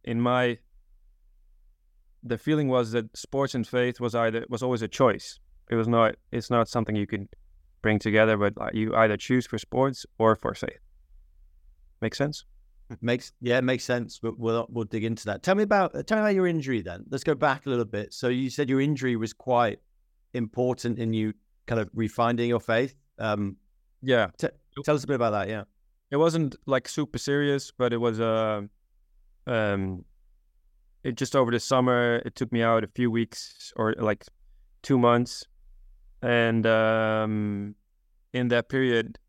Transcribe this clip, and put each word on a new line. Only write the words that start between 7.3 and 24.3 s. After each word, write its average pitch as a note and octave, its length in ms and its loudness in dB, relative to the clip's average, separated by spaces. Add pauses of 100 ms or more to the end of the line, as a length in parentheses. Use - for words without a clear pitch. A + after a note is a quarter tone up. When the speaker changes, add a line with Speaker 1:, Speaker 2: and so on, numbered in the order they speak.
Speaker 1:
bring G#2+ 180 2
together, A2 380 4
but, G2+ 200 0
like, - 160 -6
you A2 220 -2
either A2 220 6
choose B2+ 280 0
for A2 140 -8
sports C3 460 -2 (120)
or A2 180 6
for - 200 -6
faith. - 240 -10 (1200)
Make A2 140 -4
sense? D3 300 -4 (560)
Speaker 2:
Makes, A#2+ 400 -2
yeah, B2 180 2
it B2+ 40 0
makes B2+ 200 -2
sense. A#2+ 340 -4
But A2+ 220 -8
we'll, A2+ 300 -2
we'll A#2 160 -6
dig G#2+ 180 -6
into A2+ 220 -4
that. G#2 180 -6
Tell F#3+ 120 2
me G#3 80 2
about, G3+ 300 0
uh, C#3 80 -6
tell A3 160 -2
me G#3+ 60 0
about G#3 120 2
your F#3 120 2
injury C3+ 340 -2
then. F2+ 300 -12
Let's C3 120 -6
go D#3 120 0
back C3+ 320 -2
a - 20 -6
little A#2+ 160 0
bit. G#2 280 -8
So - 160 -2
you B2+ 200 -2
said C3+ 200 -4
your C3+ 120 2
injury C3 340 0
was A2 180 -4
quite A#2+ 460 0 (540)
important A#2+ 680 -2
in A2+ 140 -2
you G#2+ 200 -2 (340)
kind A#2 120 0
of G#2+ 140 -4
refinding A#2+ 560 0
your A#2+ 100 0
faith. A#2+ 360 -2 (240)
Um, G#2 360 -4 (460)
Speaker 1:
Yeah. A#2+ 360 2